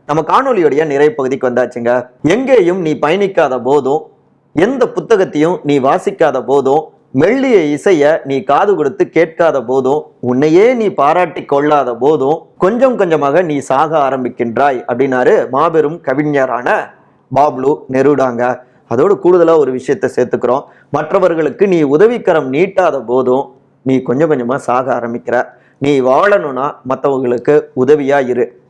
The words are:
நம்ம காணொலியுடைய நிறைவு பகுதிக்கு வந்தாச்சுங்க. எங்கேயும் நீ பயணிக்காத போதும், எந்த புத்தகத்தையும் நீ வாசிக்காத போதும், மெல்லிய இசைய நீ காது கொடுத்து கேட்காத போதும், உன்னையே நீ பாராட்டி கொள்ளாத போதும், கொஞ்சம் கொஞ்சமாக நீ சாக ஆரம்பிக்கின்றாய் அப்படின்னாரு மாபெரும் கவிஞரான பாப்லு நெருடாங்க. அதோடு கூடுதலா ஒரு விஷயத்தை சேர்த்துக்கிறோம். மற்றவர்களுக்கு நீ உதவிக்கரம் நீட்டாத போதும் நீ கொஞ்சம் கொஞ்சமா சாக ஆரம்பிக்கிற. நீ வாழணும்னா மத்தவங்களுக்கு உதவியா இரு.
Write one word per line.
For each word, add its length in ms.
நம்ம 160
காணொலியுடைய 640
நிறைவு 280
பகுதிக்கு 340
வந்தாச்சுங்க. 600
எங்கேயும் 580
நீ 140
பயணிக்காத 680
போதும், 400
எந்த 360
புத்தகத்தையும் 720
நீ 160
வாசிக்காத 680
போதும், 380
மெல்லிய 500
இசைய 600
நீ 180
காது 320
கொடுத்து 340
கேட்காத 540
போதும், 400
உன்னையே 540
நீ 140
பாராட்டி 560
கொள்ளாத 500
போதும், 440
கொஞ்சம் 380
கொஞ்சமாக 460
நீ 160
சாக 400
ஆரம்பிக்கின்றாய் 880
அப்படின்னாரு 640
மாபெரும் 500
கவிஞரான 960
பாப்லு 420
நெருடாங்க. 680
அதோடு 360
கூடுதலா 340
ஒரு 120
விஷயத்தை 460
சேர்த்துக்கிறோம். 480
மற்றவர்களுக்கு 760
நீ 140
உதவிக்கரம் 680
நீட்டாத 520
போதும் 400
நீ 200
கொஞ்சம் 280
கொஞ்சமா 260
சாக 380
ஆரம்பிக்கிற. 500
நீ 220
வாழணும்னா 720
மத்தவங்களுக்கு 720
உதவியா 520
இரு. 420